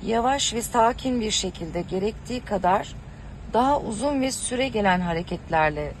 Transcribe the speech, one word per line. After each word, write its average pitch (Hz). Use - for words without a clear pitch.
yavaş 240
ve 233
sakin 240
bir 214
şekilde 175
gerektiği 214
kadar 190
daha 262
uzun 262
ve 262
süre 254
gelen 202
hareketlerle 160